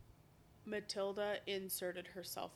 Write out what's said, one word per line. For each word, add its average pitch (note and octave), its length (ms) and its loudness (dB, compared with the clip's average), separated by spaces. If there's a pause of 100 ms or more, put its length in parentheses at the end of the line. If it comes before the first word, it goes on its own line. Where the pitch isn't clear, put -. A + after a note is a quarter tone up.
(640)
Matilda G#3 720 2 (100)
inserted F#3 600 0
herself F3+ 480 -4